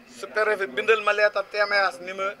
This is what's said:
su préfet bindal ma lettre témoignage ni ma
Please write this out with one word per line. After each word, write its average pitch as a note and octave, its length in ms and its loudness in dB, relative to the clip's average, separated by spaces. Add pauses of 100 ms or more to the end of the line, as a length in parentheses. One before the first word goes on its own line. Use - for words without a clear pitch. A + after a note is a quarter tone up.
(200)
su G3 80 -12
préfet G#3 400 -2
bindal G#3+ 360 2
ma G#3 100 2
lettre G#3 380 2
témoignage G3+ 500 0
ni F#3 120 -10
ma F#3+ 100 -6 (180)